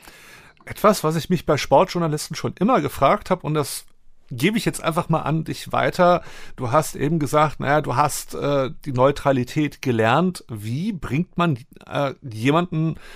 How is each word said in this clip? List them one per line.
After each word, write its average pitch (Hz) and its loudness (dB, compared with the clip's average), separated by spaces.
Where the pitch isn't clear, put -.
Etwas, - 2
was 160 0
ich 160 -4
mich - 0
bei 151 2
Sportjournalisten 160 2
schon - -6
immer 208 4
gefragt 143 2
habe, 180 0
und 151 -2
das - -4
gebe 185 2
ich 180 0
jetzt - -2
einfach 165 -2
mal 160 0
an 160 -2
dich - -8
weiter. 160 4
Du 123 -4
hast 151 2
eben 156 0
gesagt, 151 0
naja, 143 2
du 139 -2
hast, - -2
äh, 139 -2
die 139 -6
Neutralität 139 0
gelernt. 127 2
Wie 123 -6
bringt 156 -4
man, 170 0
äh, 139 -4
jemanden, 156 0